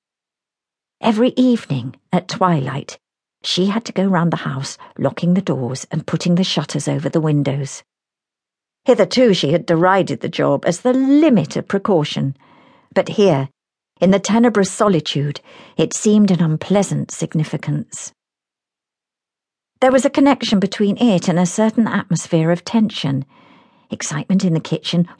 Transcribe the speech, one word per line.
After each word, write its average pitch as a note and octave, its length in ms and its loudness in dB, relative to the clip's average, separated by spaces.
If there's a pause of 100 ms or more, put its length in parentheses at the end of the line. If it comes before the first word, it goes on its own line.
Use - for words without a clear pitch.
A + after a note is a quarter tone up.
(1000)
Every A3+ 360 2
evening, D#3 600 0 (160)
at F3+ 160 -2
twilight, C#3 680 -2 (460)
she F#3 240 -2
had G#3 180 -2
to - 60 -12
go G3 160 -2
round F3 240 2
the D#3 60 -2
house, C#3 420 -8 (180)
locking E3+ 380 0
the F#3+ 80 0
doors C3 480 -6
and D#3+ 160 -6
putting E3+ 260 -2
the F3+ 100 2
shutters - 440 -4
over C#3+ 200 -4
the D#3+ 140 0
windows. C#3+ 640 -2 (1000)
Hitherto A3 500 4
she C#3+ 160 -2
had E3 160 0
derided F3+ 540 2
the - 80 -8
job C#3+ 360 -2
as E3+ 160 -2
the B3 120 0
limit C4+ 600 2
of - 120 -6
precaution, D3+ 680 -2 (600)
but - 140 0
here, D#3+ 400 2 (520)
in F3 80 4
the G3 100 4
tenebrous G#3+ 520 2
solitude, D3+ 680 -2 (360)
it D#3+ 180 -2
seemed G#3 380 4
an E3+ 100 2
unpleasant D#3+ 680 0
significance. - 1000 -6 (1700)
There C4 100 4
was B3+ 120 4
a C#4+ 60 0
connection C#4 500 2
between G3+ 380 0
it G3+ 320 2
and E3 80 0
a F3+ 80 2
certain A3 420 0
atmosphere E3 600 -2
of F3 160 -2
tension, D3 580 -2 (680)
excitement D3+ 520 -2
in E3+ 120 2
the D#3+ 40 0
kitchen, E3+ 480 -2 (120)